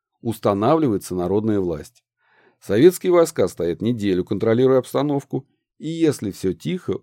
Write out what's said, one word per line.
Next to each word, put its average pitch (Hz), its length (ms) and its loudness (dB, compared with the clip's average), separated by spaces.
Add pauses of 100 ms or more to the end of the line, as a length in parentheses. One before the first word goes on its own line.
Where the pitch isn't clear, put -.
(200)
Устанавливается 110 920 0
народная 101 460 -2
власть. 82 420 -8 (580)
Советские 175 520 4
войска 165 360 2
стоят 85 320 -4
неделю, 101 440 -2
контролируя 117 560 2
обстановку, 139 640 -4 (320)
и 151 100 -12
если 156 440 -2
всё 92 200 -4
тихо, 165 500 -6